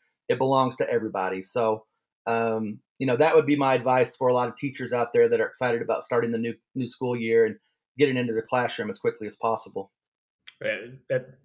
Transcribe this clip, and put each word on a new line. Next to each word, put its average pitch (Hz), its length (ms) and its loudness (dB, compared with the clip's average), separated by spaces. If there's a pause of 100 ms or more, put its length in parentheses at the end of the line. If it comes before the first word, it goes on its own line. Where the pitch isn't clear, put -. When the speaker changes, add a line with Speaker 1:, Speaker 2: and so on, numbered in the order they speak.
(280)
Speaker 1:
It 127 100 0
belongs 131 400 2
to - 120 -2
everybody. 95 560 -4
So, 110 400 -2 (420)
um, 113 520 -2 (200)
you 135 80 -2
know, 123 80 2
that 156 200 4
would 156 100 6
be 147 100 2
my 135 200 2
advice 127 400 2
for 131 120 0
a 127 60 4
lot 123 160 0
of - 80 -14
teachers 131 340 -8
out 120 220 -2
there 117 160 6
that 113 100 2
are 107 80 0
excited 117 340 -2
about - 240 -2
starting 117 260 0
the 117 60 -2
new, 113 180 -4 (180)
new 127 160 -6
school 123 260 -4
year 113 300 4
and 107 100 -2 (420)
getting 135 200 2
into 123 160 -2
the 110 80 -2
classroom 117 480 -2
as 101 100 -8
quickly 113 280 -4
as 101 100 -14
possible. 110 540 -4 (720)
Speaker 2:
Yeah, 107 160 -4 (320)
that, 131 180 -4 (180)